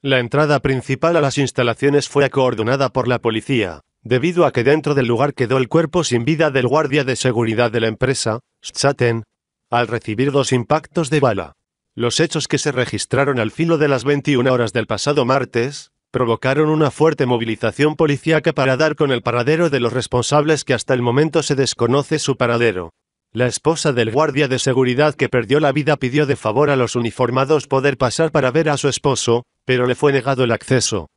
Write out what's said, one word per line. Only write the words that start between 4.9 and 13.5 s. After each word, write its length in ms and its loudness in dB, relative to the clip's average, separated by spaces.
del 120 2
lugar 280 0
quedó 240 0
el 100 0
cuerpo 340 0
sin 220 -2
vida 260 0
del 160 0
guardia 380 0
de 100 -2
seguridad 560 0
de 100 -2
la 80 0
empresa, 520 -2
Schatten, 580 0
al 160 0
recibir 460 -4
dos 180 0
impactos 580 -2
de 120 0
bala. 320 0
Los 240 -2
hechos, 300 -2
que 100 -2
se 140 -2
registraron 640 -2
al 140 -2